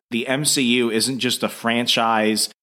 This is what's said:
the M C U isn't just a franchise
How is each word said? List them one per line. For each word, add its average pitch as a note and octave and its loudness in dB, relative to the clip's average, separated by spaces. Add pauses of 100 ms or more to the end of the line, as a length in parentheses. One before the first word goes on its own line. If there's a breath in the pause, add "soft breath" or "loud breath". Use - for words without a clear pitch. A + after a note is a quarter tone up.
(120)
the A#2 -2
M C#3 -2
C C#3 2
U A#2+ 2
isn't A2+ -2
just A#2+ -2
a G#2+ 0
franchise A2+ 0 (120)